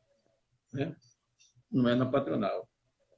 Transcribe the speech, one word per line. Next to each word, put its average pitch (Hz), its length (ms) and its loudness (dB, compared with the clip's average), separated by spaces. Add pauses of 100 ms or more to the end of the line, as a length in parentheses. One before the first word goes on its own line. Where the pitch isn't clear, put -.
(720)
né? 147 240 -6 (760)
Não 123 160 2
é 120 60 4
na 127 100 2
patronal. 123 640 -2 (500)